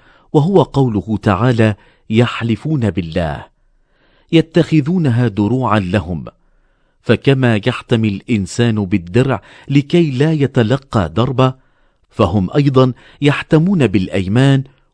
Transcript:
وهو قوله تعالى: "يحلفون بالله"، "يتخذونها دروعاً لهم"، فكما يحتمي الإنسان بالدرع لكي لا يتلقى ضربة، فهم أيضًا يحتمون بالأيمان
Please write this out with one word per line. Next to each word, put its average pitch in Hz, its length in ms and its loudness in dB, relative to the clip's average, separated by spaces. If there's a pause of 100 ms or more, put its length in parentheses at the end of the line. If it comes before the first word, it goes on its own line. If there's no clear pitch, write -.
(320)
وهو 160 300 2
قوله 110 600 -2
تعالى: 110 520 2 (360)
"يحلفون 117 800 -2
بالله"، 80 540 -6 (880)
"يتخذونها 156 960 0
دروعاً 107 500 0
لهم"، 87 460 -4 (800)
فكما 123 640 2
يحتمي 117 420 -2
الإنسان 107 760 -2
بالدرع 101 580 -2 (260)
لكي 143 420 0
لا 139 220 0
يتلقى 123 760 0
ضربة، 127 460 -2 (560)
فهم 98 460 0
أيضًا 131 360 2 (300)
يحتمون 156 640 2
بالأيمان 101 800 0 (300)